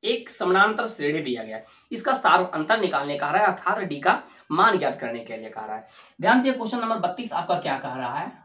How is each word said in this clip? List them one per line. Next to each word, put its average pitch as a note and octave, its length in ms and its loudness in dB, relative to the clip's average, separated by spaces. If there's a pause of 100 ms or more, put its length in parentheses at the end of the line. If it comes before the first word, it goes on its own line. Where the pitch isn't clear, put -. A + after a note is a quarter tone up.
एक A#3 260 -2
समानांतर G3 580 2
श्रेणी D3 340 0
दिया B2 220 -4
गया A2 140 -10
है, A2 60 -14 (280)
इसका B3 240 -2
सार F3 280 4 (100)
अंतर F#3+ 280 2
निकालने C#3+ 360 -2
कह C#3+ 100 -2
रहा E3 140 2
है, G#3 60 4
अर्थात F#3 320 0
डी D3+ 200 -6
का F#3 220 2 (300)
मान F#3+ 280 4
ज्ञात B2+ 200 -2
करने A#2 220 -8
के A2+ 160 -12
लिए A2+ 120 -12
कह A2 120 -12
रहा A2 140 -10
है। A2 120 -14 (340)
ध्यान B3 200 6
से C4 100 2
क्वेश्चन A#3 280 -4
नंबर A3+ 200 -2
बत्तीस F3+ 340 -4
आपका F3 260 0
क्या C#3 200 -4
कह C3+ 160 -10
रहा B2+ 200 -6
है। - 160 -8 (140)